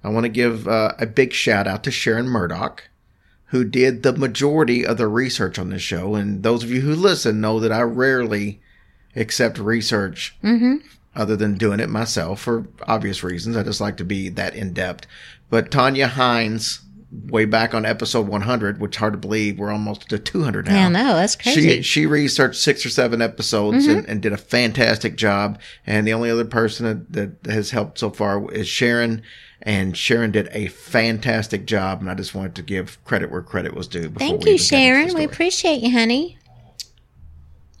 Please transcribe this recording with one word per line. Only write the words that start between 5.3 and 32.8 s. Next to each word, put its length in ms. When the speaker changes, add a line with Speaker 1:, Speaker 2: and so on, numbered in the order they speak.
Speaker 1:
on 100
this 120
show. 340
And 260
those 220
of 80
you 100
who 140
listen 460
know 180
that 120
I 100
rarely 800
accept 440
research 840
Speaker 2:
Mm-hmm. 340
Speaker 1:
other 200
than 220
doing 220
it 100
myself 520
for 240
obvious 360
reasons. 320
I 80
just 180
like 160
to 80
be 240
that 260
in-depth. 500
But 180
Tanya 380
Hines, 720
way 180
back 300
on 100
episode 420
one 140
hundred, 400
which 160
hard 160
to 60
believe, 400
we're 120
almost 380
to 80
two 260
hundred 220
now. 80
Speaker 2:
Yeah, 140
I 20
know. 240
That's 220
crazy. 260
Speaker 1:
She, 80
she 240
researched 520
six 240
or 60
seven 320
episodes 640
Speaker 2:
Mm-hmm. 140
Speaker 1:
and, 100
and 140
did 100
a 40
fantastic 800
job. 440
And 220
the 60
only 180
other 140
person 680
that, 320
that 100
has 160
helped 300
so 100
far 420
is 160
Sharon. 540
And 300
Sharon 360
did 200
a 160
fantastic 1000
job, 360
and 80
I 60
just 200
wanted 200
to 80
give 420